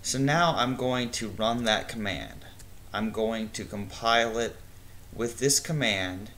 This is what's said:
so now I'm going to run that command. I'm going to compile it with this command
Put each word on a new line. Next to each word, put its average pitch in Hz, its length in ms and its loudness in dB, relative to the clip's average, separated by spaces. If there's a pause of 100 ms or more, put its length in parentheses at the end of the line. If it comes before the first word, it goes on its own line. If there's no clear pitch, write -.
so - 160 -2
now 151 400 6
I'm 123 180 2
going 123 360 0
to 110 180 -4
run 113 360 0
that 107 220 2
command. 92 580 -6 (460)
I'm 107 200 -2
going 110 380 0
to 107 140 -8
compile 113 760 2
it 113 160 -2 (580)
with 117 240 -2
this 139 220 4
command 104 800 0